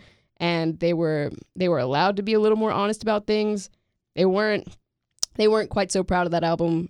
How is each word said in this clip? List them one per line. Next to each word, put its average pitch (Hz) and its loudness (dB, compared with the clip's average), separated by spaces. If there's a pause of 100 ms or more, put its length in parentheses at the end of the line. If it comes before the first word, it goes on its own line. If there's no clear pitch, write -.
(360)
and 165 -2
they 175 2
were, 156 0 (240)
they 180 0
were 160 2
allowed 143 0
to 202 -4
be 208 -2
a 214 4
little 214 4
more 220 0
honest 208 -2
about 214 -2
things, 214 -2 (460)
they 175 2
weren't, 208 0 (640)
they 214 4
weren't 214 2
quite 196 -2
so 185 0
proud 180 0
of - -4
that 170 0
album, 165 0